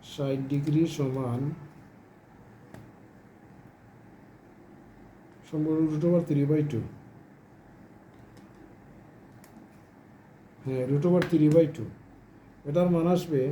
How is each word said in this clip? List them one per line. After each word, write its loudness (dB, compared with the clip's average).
ষাট -4
ডিগ্রি 0
সমান -4
সম্ভবত 0
root -2
over 4
three 2
by 2
two। -4
হ্যাঁ, -4
root 0
over 4
three 4
by 8
two। -10
এটার 2
মান 2
আসবে -2